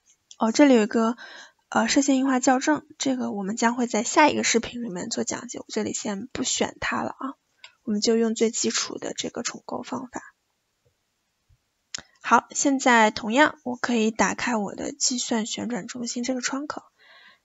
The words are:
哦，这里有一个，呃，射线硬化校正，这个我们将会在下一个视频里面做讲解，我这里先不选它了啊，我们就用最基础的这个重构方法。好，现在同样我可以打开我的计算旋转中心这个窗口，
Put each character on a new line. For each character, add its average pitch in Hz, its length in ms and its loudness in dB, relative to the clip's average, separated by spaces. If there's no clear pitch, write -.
哦， 226 120 2
这 294 140 8
里 262 100 8
有 214 80 6
一 - 20 2
个， 226 320 0
呃， - 180 2
射 277 160 4
线 277 140 4
硬 262 100 2
化 254 120 2
校 254 200 4
正， 294 260 0
这 269 160 0
个 233 160 -4
我 202 100 -4
们 196 140 -4
将 233 180 2
会 247 140 -2
在 220 160 0
下 302 260 6
一 - 60 0
个 214 80 0
视 - 160 2
频 240 240 -6
里 233 60 -6
面 175 200 -8
做 233 140 -2
讲 - 240 -8
解， - 100 -14
我 - 100 -12
这 - 140 -4
里 214 140 -4
先 214 320 -6
不 - 160 -8
选 - 360 -2
它 - 220 -4
了 - 80 -4
啊， 269 240 -10
我 220 100 -4
们 208 100 0
就 226 160 4
用 226 180 2
最 233 160 2
基 - 180 -2
础 - 300 -4
的 - 160 -8
这 - 160 -6
个 - 100 -8
重 - 240 -8
构 - 160 -8
方 254 300 -8
法。 - 100 -10
好， - 300 2
现 277 260 0
在 226 320 6
同 214 240 -4
样 294 300 4
我 247 140 -6
可 - 180 -2
以 220 160 2
打 202 240 0
开 247 220 -2
我 202 180 -4
的 - 160 -6
计 - 260 -2
算 226 300 -2
旋 202 220 -6
转 220 180 -6
中 240 180 -10
心 240 180 -6
这 262 120 -2
个 247 60 -6
窗 277 260 -4
口， - 160 -10